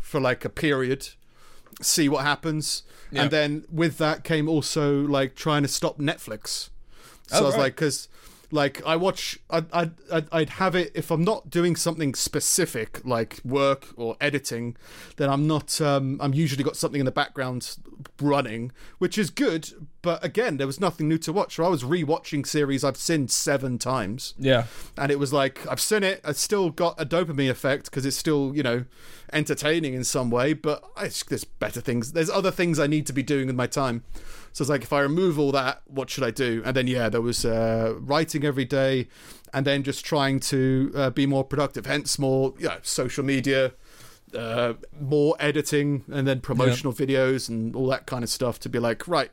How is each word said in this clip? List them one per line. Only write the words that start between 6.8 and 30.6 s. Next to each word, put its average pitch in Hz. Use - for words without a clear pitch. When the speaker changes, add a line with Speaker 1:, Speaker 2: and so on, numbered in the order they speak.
Speaker 1:
So 147
Speaker 2:
Oh, -
Speaker 1:
I -
was 139
Speaker 2:
right. 220
Speaker 1:
like, 135
'cause, -
like, 143
I 160
watch, 185
I'd, 165
I'd, 170
I'd, 160
I'd 160
have 185
it, 175
if 160
I'm 165
not 214
doing 170
something 160
specific, -
like 117
work 139
or 113
editing, 131
then 143
I'm 139
not, 156
um, 139
I'm 139
usually 139
got -
something 147
in 135
the 127
background 127
running, 127
which 180
is 208
good. 175
But 165
again, 175
there 139
was 135
nothing 170
new 160
to 160
watch. 196
So 160
I 175
was 147
rewatching 156
series 139
I've 135
seen 151
seven 131
times. 123
Speaker 2:
Yeah. 127
Speaker 1:
And 139
it 143
was 139
like, 135
I've 127
seen 214
it, 190
I've 147
still 196
got 170
a 151
dopamine 156
effect 135
'cause 135
it's 135
still, 143
you 151
know, 123
entertaining 151
in 127
some 123
way, 123
but 147